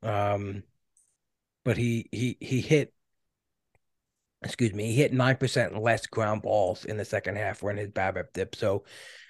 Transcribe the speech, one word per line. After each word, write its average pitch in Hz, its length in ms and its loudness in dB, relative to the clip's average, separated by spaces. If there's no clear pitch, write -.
Um, 101 600 0
but 117 120 2
he, 117 340 -2
he, 120 300 -2
he 127 180 -2
hit, 143 340 4
excuse 113 320 0
me, 104 140 -4
he 113 80 0
hit - 180 4
nine 127 240 4
percent 107 440 0
less 113 260 2
ground 107 340 0
balls 98 420 2
in 107 140 -4
the 95 80 -4
second 98 320 -2
half 104 260 -4
when 104 140 -2
his 104 120 -6
babip 95 440 -2
dip. 92 220 -4
So 104 280 0